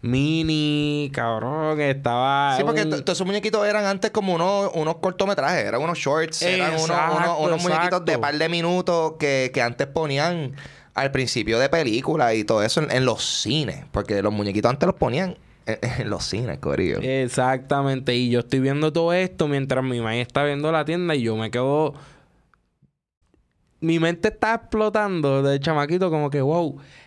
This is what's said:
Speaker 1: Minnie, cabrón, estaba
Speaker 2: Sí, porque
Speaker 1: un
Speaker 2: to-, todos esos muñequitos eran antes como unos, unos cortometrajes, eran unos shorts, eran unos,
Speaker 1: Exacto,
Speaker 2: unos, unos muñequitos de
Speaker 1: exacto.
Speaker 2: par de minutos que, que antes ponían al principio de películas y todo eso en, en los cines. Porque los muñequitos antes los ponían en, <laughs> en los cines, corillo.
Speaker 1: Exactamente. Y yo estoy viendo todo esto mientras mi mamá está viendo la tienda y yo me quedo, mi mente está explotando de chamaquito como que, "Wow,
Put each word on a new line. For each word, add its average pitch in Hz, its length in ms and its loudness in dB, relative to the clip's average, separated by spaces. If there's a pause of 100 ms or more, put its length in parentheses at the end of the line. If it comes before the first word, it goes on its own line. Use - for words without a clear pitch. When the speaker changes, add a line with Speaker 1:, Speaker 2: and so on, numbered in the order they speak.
Speaker 1:
Minnie, 147 1120 0
cabrón, 139 680 -2
estaba 139 760 2
Speaker 2:
Sí, 135 80 2
porque 151 180 2
Speaker 1:
un 156 60 0
Speaker 2:
to-, 151 160 -2
todos 185 120 0
esos 185 80 -2
muñequitos 208 400 0
eran 208 200 2
antes 196 260 0
como 190 240 0
unos, 196 400 2
unos 160 220 -2
cortometrajes, 185 640 0
eran 107 180 0
unos 165 160 -2
shorts, 156 440 0
eran 180 300 2
unos, 160 180 0
Speaker 1:
Exacto, 170 280 2
Speaker 2:
unos, 175 220 0
unos 165 240 0
muñequitos 175 400 2
de 165 80 0
Speaker 1:
exacto. 156 100 0
Speaker 2:
par 147 160 0
de 160 120 2
minutos 170 680 0
que, 135 360 2
que 135 80 2
antes 120 260 0
ponían 151 640 -2 (420)
al 135 180 0
principio 117 460 0
de 135 120 4
películas 135 680 2
y 107 80 0
todo 107 200 2
eso 113 180 2
en, 156 100 -2
en 131 140 2
los 113 180 0
cines. 117 720 -4
Porque 101 280 -2
los 104 120 0
muñequitos 104 380 0
antes 135 160 0
los 185 100 2
ponían 165 400 -2 (280)
en, 110 160 -4
<laughs> 123 200 -4
en 107 80 -4
los 98 160 -4
cines, 104 340 -4
corillo. 73 420 0
Speaker 1:
Exactamente. 131 1120 0
Y 123 160 0
yo 120 120 2
estoy 135 180 0
viendo 143 320 0
todo 165 220 0
esto 185 340 -2
mientras 135 380 -2
mi 123 140 -2
mamá 113 180 -2
está 123 260 -2
viendo 147 300 -2
la 156 100 0
tienda 165 320 -2
y 131 60 -2
yo 113 160 -2
me 110 120 -4
quedo, 139 440 0 (1900)
mi 165 200 2
mente 170 300 2
está 214 260 0
explotando 202 880 0
de 139 160 2
chamaquito 160 500 0
como 151 200 0
que, 143 120 0
"Wow, 151 360 0 (300)